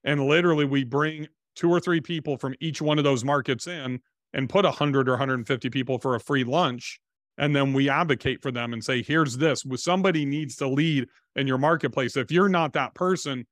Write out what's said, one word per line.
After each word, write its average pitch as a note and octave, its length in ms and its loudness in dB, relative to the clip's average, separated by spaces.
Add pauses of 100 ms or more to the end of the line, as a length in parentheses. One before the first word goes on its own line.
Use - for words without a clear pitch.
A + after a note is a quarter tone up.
and C#3+ 240 0
literally D#3+ 380 4
we C#3 180 0
bring D3+ 440 -4 (280)
two E3+ 140 0
or F3 100 4
three E3 220 0
people D3+ 360 -6
from C3+ 220 -6
each D#3+ 220 -6
one D3+ 160 2
of D3 60 2
those C3+ 200 2
markets C#3 440 0
in C3 320 -8 (340)
and C3 160 -2
put G3 160 4
a C#3+ 60 4
hundred C3+ 360 2
or C3 60 2
a B2 40 0
hundred C3 300 -2
fifty C3 220 -4
people B2+ 280 -4
for B2+ 180 -2
a A2 40 -4
free C3+ 240 -2
lunch, B2+ 560 -2 (380)
and C#3+ 180 0
then C#3 160 2
we C#3 160 2
advocate C#3 540 0
for C3+ 100 -4
them A#2+ 220 -6
and A2+ 100 -8
say, B2 180 -2
"Here's C#3+ 360 0
this. D3 280 0
Well, B2+ 120 -6
somebody F3 480 2
needs C#3+ 320 -4
to C#3 100 -2
lead C#3+ 400 2 (300)
in C#3 100 0
your C3 100 0
marketplace. C#3 600 0
If B2+ 140 -2
you're F#3 180 6
not E3 240 2
that C3+ 200 -2
person D3 580 -2